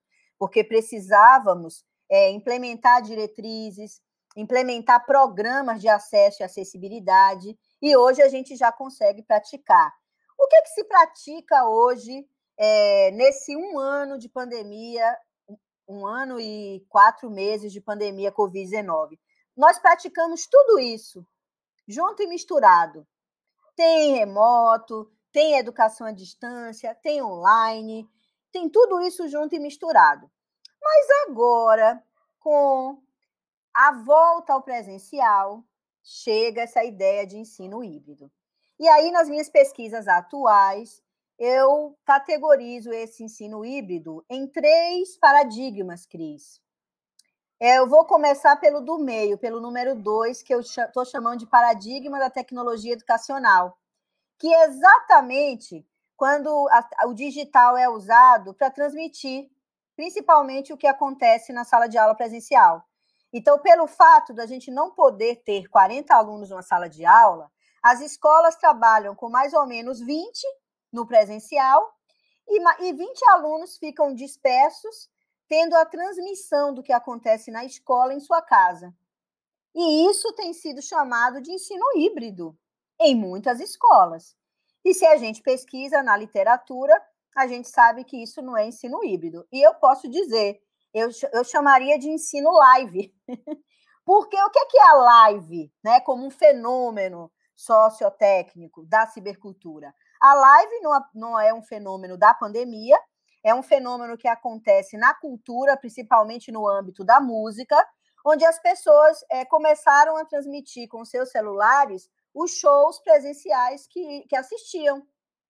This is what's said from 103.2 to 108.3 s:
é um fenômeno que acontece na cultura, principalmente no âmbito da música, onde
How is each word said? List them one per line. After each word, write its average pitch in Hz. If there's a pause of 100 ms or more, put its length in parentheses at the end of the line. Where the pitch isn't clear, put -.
é 220
um 254
fenômeno 247
que 226
acontece 220
na 254
cultura, 262
principalmente 226
no 214
âmbito 196
da 247
música, 226 (500)
onde 302